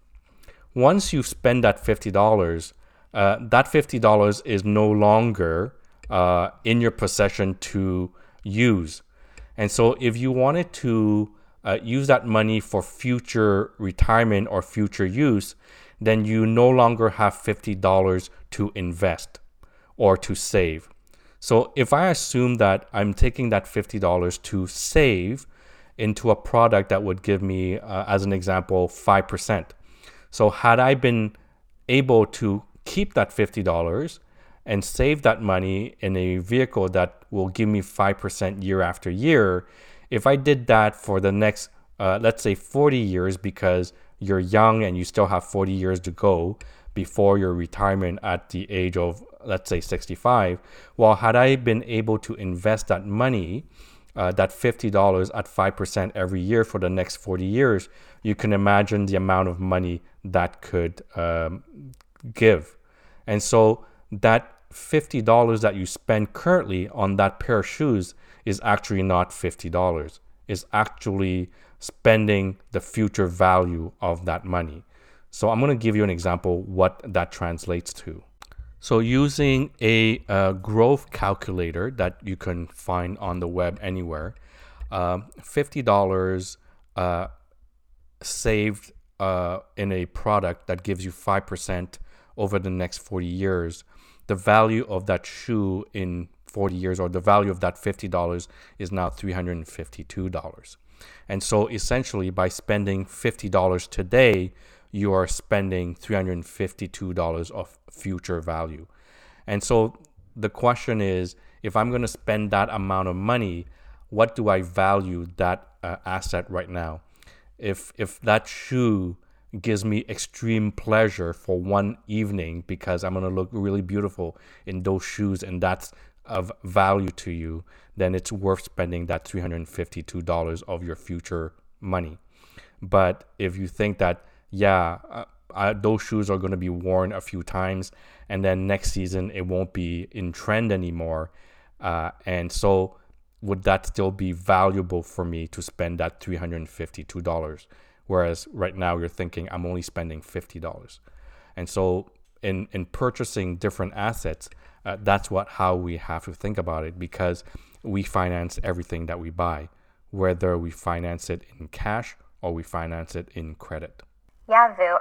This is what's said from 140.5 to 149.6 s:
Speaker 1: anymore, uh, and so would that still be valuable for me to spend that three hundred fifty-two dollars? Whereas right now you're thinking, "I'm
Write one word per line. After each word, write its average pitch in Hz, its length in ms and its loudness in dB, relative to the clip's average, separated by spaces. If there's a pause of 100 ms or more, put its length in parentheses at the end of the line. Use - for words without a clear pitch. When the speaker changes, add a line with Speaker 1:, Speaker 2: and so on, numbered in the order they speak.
Speaker 1:
anymore, 82 580 -4 (500)
uh, 85 300 -4 (160)
and 87 240 -4
so 95 460 0 (460)
would 98 220 -4
that 95 220 2
still 95 240 -2
be 95 220 -4
valuable 92 720 2
for - 220 -10
me 82 240 -8
to - 120 -14
spend 85 400 -6
that 82 200 -6
three 90 160 -8
hundred 85 320 -8
fifty-two - 520 -14
dollars? 80 480 -6 (380)
Whereas 87 460 -2
right 92 220 -4
now 87 220 -2
you're 85 120 -6
thinking, 87 440 -8
"I'm 87 140 -8